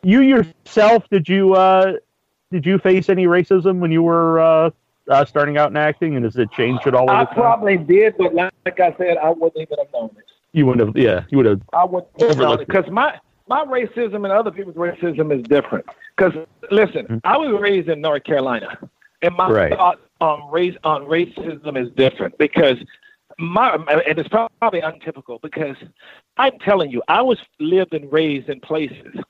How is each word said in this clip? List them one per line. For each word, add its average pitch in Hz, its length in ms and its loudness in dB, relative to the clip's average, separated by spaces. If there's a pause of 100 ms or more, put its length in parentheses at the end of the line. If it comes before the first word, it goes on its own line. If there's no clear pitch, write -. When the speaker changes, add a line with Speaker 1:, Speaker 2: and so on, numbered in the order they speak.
Speaker 1:
You 208 200 4
yourself, 226 880 2
did 180 180 0
you, 190 260 4
uh, 190 400 4 (560)
did 160 160 -4
you 190 120 2
face 185 300 2
any 185 180 2
racism 180 520 2
when 170 140 -2
you 165 100 2
were, 165 380 2
uh, 160 300 4 (380)
uh, 139 160 4
starting 147 340 -2
out 147 120 2
in 147 60 -6
acting, 151 400 -2
and 120 80 -2
has 113 120 -4
it 117 160 0
changed 123 340 -2
at 127 80 2
all 127 160 4
Speaker 2:
I 156 120 4
Speaker 1:
over - 40 2
time? - 80 -14
Speaker 2:
probably 220 420 2
did, 190 420 2
but 180 160 0
like, 180 180 -2 (120)
like 185 160 -6
I 170 160 2
said, 175 220 -2
I 156 120 0
wouldn't 165 260 -2
even 156 220 -8
have 143 140 -8
known 113 240 -8
it. - 80 -20 (280)
Speaker 1:
You 147 140 2
wouldn't 120 200 2
have, 110 100 -6
yeah, 98 340 0
you 143 80 -2
would 120 80 4
have 101 140 0 (120)
Speaker 2:
I 175 120 2
wouldn't 180 260 -6 (100)
have 156 160 4
known 151 100 0
Speaker 1:
overlooked - 160 -2
Speaker 2:
it, - 60 -14
Speaker 1:
it. - 40 -6 (120)
Speaker 2:
'cause - 60 -12
my, 254 280 -2 (300)
my 285 160 -2
racism 240 600 -6
and - 20 -6
other 208 240 0
people's 175 260 -14
racism 165 600 -4
is 123 80 -8
different. 139 420 0 (300)
'Cause 180 160 2 (380)
listen, 196 360 0
Speaker 1:
Mm-hmm. 113 180 -6
Speaker 2:
I 214 120 2
was 254 240 -2
raised 196 280 -2
in 151 120 -4
North 147 240 -4
Carolina, 131 540 -4 (440)
and 175 120 -2
my 185 160 -2
Speaker 1:
Right. 104 260 2
Speaker 2:
thought 180 240 0 (200)
on 147 300 -2
race, 175 340 -2
on 151 220 0
racism 151 720 -6
is 120 120 -6
different - 460 -2
because 131 380 2 (640)
my, 180 360 -2
and 156 440 -2
it's 156 100 -8
probably 220 520 -2
untypical 139 640 -12
because 151 340 -10 (600)
I'm 262 220 0
telling 185 320 -2
you, 120 180 -6
I 196 140 2
was 254 160 0 (200)
lived 185 360 0
and 143 180 -10
raised 151 360 -2
in - 120 -10
places - 540 -8 (160)